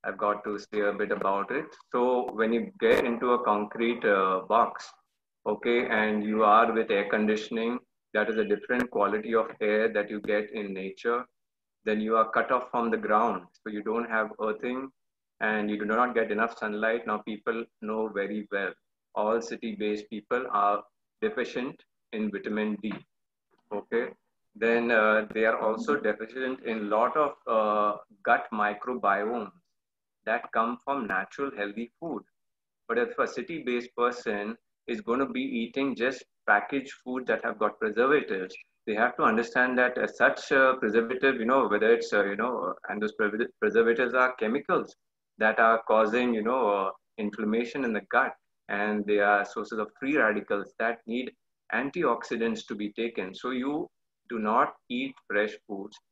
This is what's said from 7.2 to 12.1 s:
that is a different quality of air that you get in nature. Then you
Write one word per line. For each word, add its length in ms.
that 160
is 80
a 80
different 460
quality 420
of 140
air 320
that 180
you 120
get 300
in 220
nature. 520
Then 160
you 160